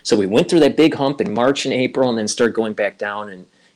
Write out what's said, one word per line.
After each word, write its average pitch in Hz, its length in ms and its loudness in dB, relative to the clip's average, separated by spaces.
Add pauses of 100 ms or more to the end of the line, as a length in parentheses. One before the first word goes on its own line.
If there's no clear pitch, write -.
so - 140 0
we 98 100 0
went 127 220 0
through 170 120 4
that 143 160 4
big 156 180 4
hump 139 260 -2
in 101 140 -4
March 127 300 0
and 131 100 -2
April, 127 340 0
and 117 100 -2
then 107 100 -4
started 113 260 0
going 110 200 -2
back 101 240 -4
down. 104 300 -8
And, 92 180 -18 (300)